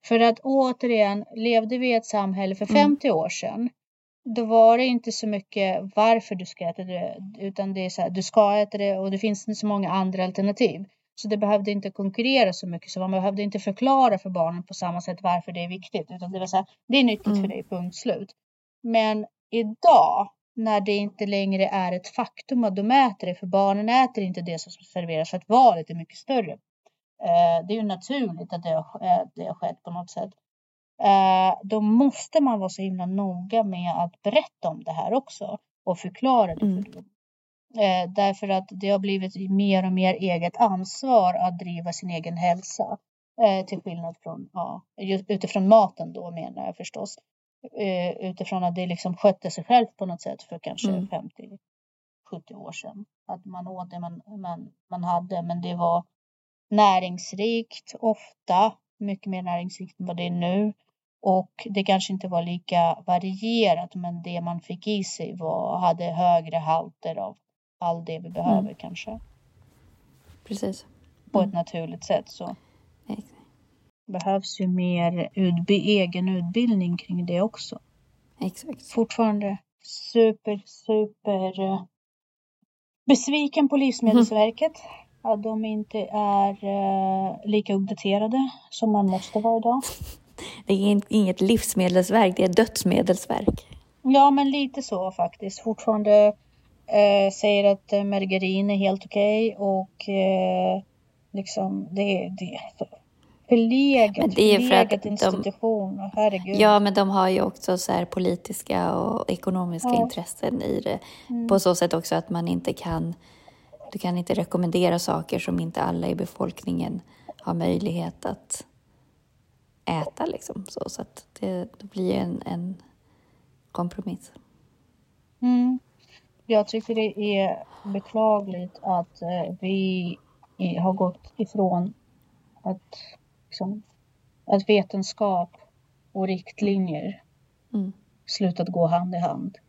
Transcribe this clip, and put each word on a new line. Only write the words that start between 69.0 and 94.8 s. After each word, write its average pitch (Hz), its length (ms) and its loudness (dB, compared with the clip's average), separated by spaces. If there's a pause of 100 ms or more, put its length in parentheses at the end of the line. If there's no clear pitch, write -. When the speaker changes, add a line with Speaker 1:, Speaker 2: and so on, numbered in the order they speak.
Speaker 2:
Precis. 196 420 -8 (460)
Speaker 1:
På 202 80 2
Speaker 2:
Mm. 190 100 2
Speaker 1:
ett 190 60 -10
naturligt 170 480 -6
sätt - 260 -2
så 180 260 -12 (540)
Speaker 2:
Exakt. 208 180 -10 (800)
Speaker 1:
behövs 196 540 -4
ju 185 60 0
mer 175 640 0
utbi-, 180 520 2
egen 185 440 0
utbildning 185 680 0
kring 175 280 -6
det 175 160 -2
också. - 380 -6 (640)
Speaker 2:
Exakt. - 500 -10
Speaker 1:
Fortfarande 208 640 0 (260)
super, 220 800 0
super, 208 920 -2
eh, 190 220 -2 (1300)
besviken 285 640 2
på 294 80 0
Livsmedelsverket. 226 1000 2
Speaker 2:
Mm. - 540 -6
Speaker 1:
Att 208 100 -2
de 220 220 -4
inte 214 340 -6 (120)
är, 202 380 2 (140)
eh, 190 720 0 (100)
lika 208 280 0
uppdaterade 208 760 0 (200)
som 220 220 0
man 202 180 4
måste 190 300 0
vara 226 180 6
idag. 233 240 2 (840)
Speaker 2:
Det 196 80 4
är 196 40 6 (140)
in-, 202 180 6
inget 190 320 4
livsmedelsverk, 190 960 4
det 185 60 4
är 185 100 4
dödsmedelsverk. - 1120 2 (340)
Speaker 1:
Ja, 277 300 8
men 277 200 2
lite 277 300 -2